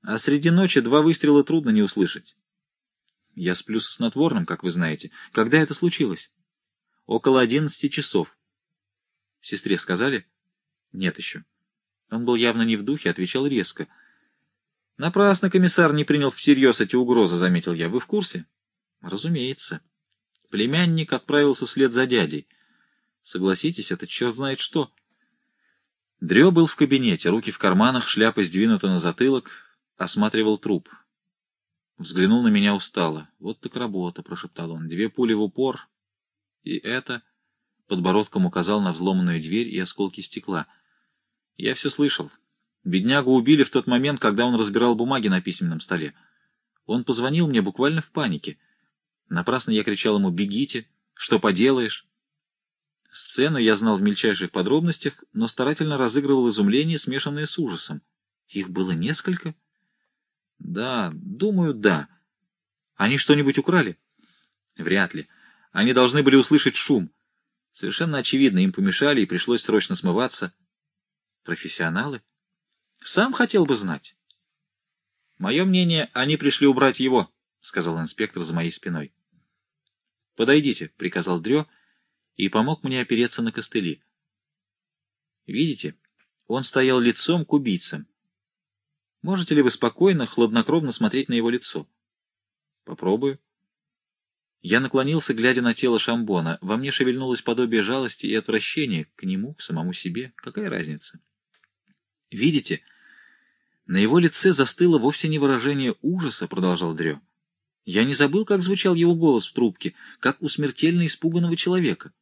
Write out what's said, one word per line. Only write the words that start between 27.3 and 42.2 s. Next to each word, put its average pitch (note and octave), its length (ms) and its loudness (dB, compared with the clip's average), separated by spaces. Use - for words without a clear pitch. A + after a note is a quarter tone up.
в - 80 -14
карманах, A2 480 2
шляпа A2 340 2
сдвинута G2 460 2
на F#2 120 0
затылок, A#2+ 520 0
осматривал G#2+ 600 0
труп. G2 320 -4
Взглянул E3+ 440 2
на A#2+ 60 4
меня G#2 260 4
устало. E2 640 -4
«Вот - 220 -12
так - 160 -12
работа», — F#2+ 480 -6
прошептал F2 480 -12
он. D#2+ 160 -12
«Две F2+ 220 -4
пули A#2 240 -2
в G#2+ 80 0
упор. B2 460 -4
И F#2+ 140 -6
это», — B2 440 -8
подбородком F#2+ 580 0
указал F2+ 360 0
на F#2 120 -2
взломанную F2+ 480 0
дверь F#2+ 260 -4
и - 100 -8
осколки F#2 440 -6
стекла. - 460 -8
Я - 160 -2
всё C#3 160 -4
слышал. C#3 420 -2